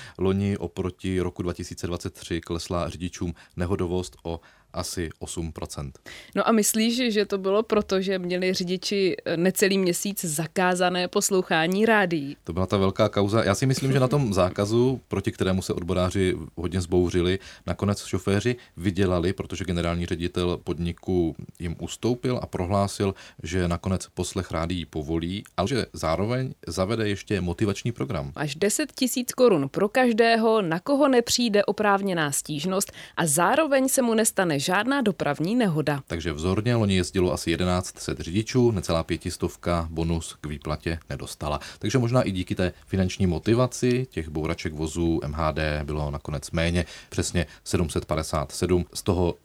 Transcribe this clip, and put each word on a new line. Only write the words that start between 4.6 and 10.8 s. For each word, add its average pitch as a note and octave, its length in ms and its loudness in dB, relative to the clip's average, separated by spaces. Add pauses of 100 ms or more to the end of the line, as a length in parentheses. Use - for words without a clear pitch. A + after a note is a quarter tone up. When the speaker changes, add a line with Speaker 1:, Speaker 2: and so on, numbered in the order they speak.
Speaker 1:
asi E2+ 460 -6
osm E2 340 -8
procent. D2 460 -10 (360)
Speaker 2:
No G3 140 0
a A#3 40 4
myslíš, A3+ 640 2
že G3+ 120 2
to G3+ 120 -4
bylo F#3+ 240 2
proto, G#3 380 0
že F#3+ 180 -2
měli F3+ 360 0
řidiči, F#3 720 0
eh, E3+ 120 0
necelý F#3+ 420 2
měsíc F#3+ 460 0
zakázané F3+ 840 0